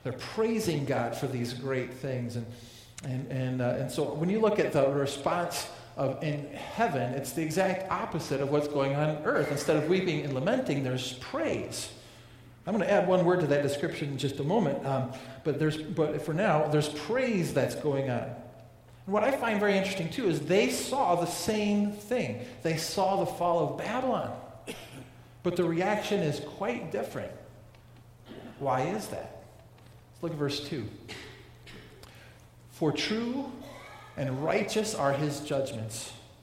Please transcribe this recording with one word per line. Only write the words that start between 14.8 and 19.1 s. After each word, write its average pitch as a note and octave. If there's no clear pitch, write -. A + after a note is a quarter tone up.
um, C3
but C#3
there's, D#3
but D3+
for D#3+
now, D#3
there's D3
praise G#3
that's B2+
going C3+
on. A#2
And -